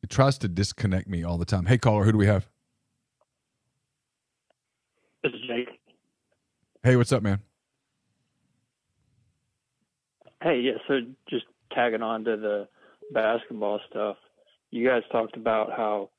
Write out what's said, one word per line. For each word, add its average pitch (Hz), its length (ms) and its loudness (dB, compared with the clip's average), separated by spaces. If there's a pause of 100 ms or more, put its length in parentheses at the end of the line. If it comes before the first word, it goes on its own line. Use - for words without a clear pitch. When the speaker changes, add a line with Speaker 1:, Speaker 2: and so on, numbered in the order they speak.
Speaker 1:
it 95 60 -10
tries 131 300 4
to 107 100 -4
disconnect 92 580 -2
me 87 160 -4
all 87 140 -2
the 85 80 -2
time. 90 220 -2
Hey, 120 100 4
caller, 107 280 4
who 110 80 6
do 107 60 4
we 101 80 6
have? 101 220 4 (2750)
Speaker 2:
This 127 100 -2
is 113 140 -14
Jake. 123 340 -6 (1000)
Speaker 1:
Hey, 127 140 6
what's 120 140 4
up, 120 120 2
man? 101 180 0 (3000)
Speaker 2:
Hey, 143 180 0
yeah, 123 120 0 (140)
so 135 140 0 (300)
just - 160 -6 (260)
tagging 117 300 0
on 110 220 -4
to 113 120 0
the 104 320 -4 (440)
basketball 107 760 -2
stuff. 104 300 -6 (520)
You 120 160 -2
guys 123 240 2
talked 113 280 -4
about 110 320 -2
how 104 480 -4